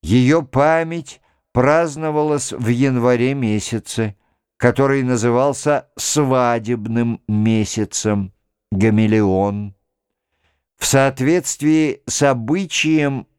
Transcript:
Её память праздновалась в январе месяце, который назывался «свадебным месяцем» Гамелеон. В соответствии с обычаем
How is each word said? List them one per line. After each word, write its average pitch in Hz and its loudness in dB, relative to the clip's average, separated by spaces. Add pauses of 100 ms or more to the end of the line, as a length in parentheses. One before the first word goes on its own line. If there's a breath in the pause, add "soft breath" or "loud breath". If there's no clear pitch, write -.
Её 127 2
память 160 -2 (320)
праздновалась 151 0
в 120 -6
январе 123 2
месяце, 110 -4 (400)
который 135 2
назывался 127 0 (100)
«свадебным 117 -2
месяцем» 107 -2 (400)
Гамелеон. 104 2 (1000)
В - -8
соответствии 143 0
с - -4
обычаем 143 0 (120)